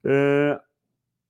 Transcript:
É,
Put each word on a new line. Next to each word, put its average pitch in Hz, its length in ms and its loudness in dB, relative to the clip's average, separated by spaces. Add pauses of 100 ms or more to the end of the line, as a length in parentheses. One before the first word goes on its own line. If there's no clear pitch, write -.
É, 143 560 0 (720)